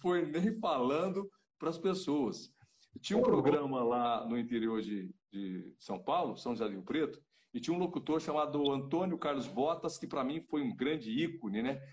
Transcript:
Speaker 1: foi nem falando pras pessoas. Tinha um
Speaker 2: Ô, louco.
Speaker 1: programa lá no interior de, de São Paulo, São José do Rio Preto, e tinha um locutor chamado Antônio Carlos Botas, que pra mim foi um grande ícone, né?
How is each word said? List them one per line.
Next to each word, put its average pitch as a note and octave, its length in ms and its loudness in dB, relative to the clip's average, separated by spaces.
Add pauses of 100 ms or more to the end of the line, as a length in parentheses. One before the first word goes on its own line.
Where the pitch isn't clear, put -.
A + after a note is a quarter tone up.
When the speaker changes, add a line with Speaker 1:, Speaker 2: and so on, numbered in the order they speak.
Speaker 1:
foi F3 240 4
nem E3+ 340 2
falando E3+ 720 2 (280)
pras E3 200 -2
pessoas. D3 720 0 (520)
Tinha - 160 0
um - 40 6
Speaker 2:
Ô, - 60 4
louco. - 140 6
Speaker 1:
programa C3+ 420 2
lá A#2 420 2
no A#2 120 -2
interior A2+ 420 0
de, F#2+ 340 -6 (160)
de F#2 480 -8
São F#2+ 240 -6
Paulo, C#3 360 0
São B2 140 -4
José A2+ 120 -2
do G#2 80 -2
Rio F#2+ 100 -8
Preto, D3 380 -2 (340)
e A#2+ 60 -6
tinha D#3+ 160 0
um - 20 0
locutor D#3+ 400 0
chamado D3 540 2
Antônio E3 460 0
Carlos C#3 280 -2
Botas, D#3 520 -2
que - 80 -8
pra C3+ 180 -2
mim D3 160 -2
foi D3+ 220 -2
um A2+ 120 0
grande C3 360 0
ícone, A2+ 520 0
né? C3+ 180 -2 (120)